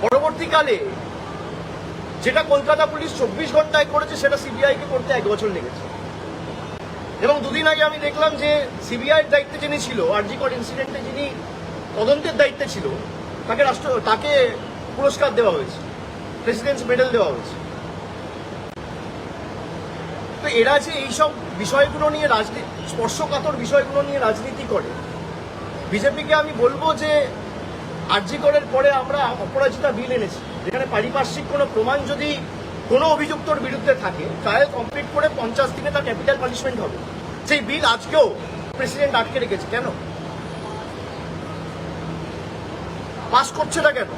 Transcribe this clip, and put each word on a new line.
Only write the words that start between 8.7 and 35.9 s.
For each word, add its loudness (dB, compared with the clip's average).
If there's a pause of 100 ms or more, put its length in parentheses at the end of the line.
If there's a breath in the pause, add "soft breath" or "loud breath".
সিবিআই 4
এর 0
দায়িত্বে 2
যিনি -2
ছিল, -2 (180)
আরজি -2
কর 0
ইনসিডেন্টে -4
যিনি -4 (720)
তদন্তের 4
দায়িত্বে 4
ছিল, -4 (600)
তাকে 2
রাষ্ট্র, 2 (200)
তাকে 2 (680)
পুরস্কার 4
দেওয়া 6
হয়েছে, -4 (640)
প্রেসিডেন্টস 0
মেডেল 4
দেওয়া 6
হয়েছে। -8 (2750)
তো -2 (140)
এরা 6 (100)
যে -6 (120)
এইসব 2 (320)
বিষয়গুলো 4 (100)
নিয়ে 0
রাজনীতি, 0 (200)
স্পর্শকাতর -2
বিষয়গুলো 4
নিয়ে -2
রাজনীতি -2
করে, 0 (1000)
বিজেপিকে 2
আমি -2 (120)
বলবো 2 (140)
যে 0 (1040)
আরজি -2
করের 6
পরে 6 (120)
আমরা 0 (240)
অপরাজিতা 2
বিল -4
এনেছি, -2 (240)
যেখানে -2
পারিপার্শ্বিক 0
কোনো 4
প্রমাণ 2 (140)
যদি -2 (600)
কোনো 6 (100)
অভিযুক্তর 0
বিরুদ্ধে 2 (100)
থাকে, -4 (160)
ট্রায়াল 6
কমপ্লিট -4
করে 8 (120)
পঞ্চাশ 2
দিনে -2